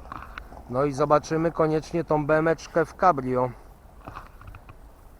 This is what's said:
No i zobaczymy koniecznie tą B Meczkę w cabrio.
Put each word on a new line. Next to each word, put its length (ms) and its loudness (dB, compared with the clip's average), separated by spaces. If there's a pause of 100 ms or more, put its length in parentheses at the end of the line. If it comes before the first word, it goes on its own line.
(720)
No 140 0
i 80 0
zobaczymy 600 2
koniecznie 520 0
tą 220 0
B 160 4
Meczkę 420 0
w 100 -16
cabrio. 560 2 (1700)